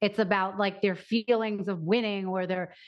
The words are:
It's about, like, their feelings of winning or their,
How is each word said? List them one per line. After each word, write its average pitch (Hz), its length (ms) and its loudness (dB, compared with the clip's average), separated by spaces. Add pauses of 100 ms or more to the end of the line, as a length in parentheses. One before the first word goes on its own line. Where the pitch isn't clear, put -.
It's 202 160 0
about, 196 400 2
like, 196 240 0
their 190 140 2
feelings 220 720 0
of 185 120 -4
winning 202 460 0
or 185 220 -2
their, 180 260 -4 (140)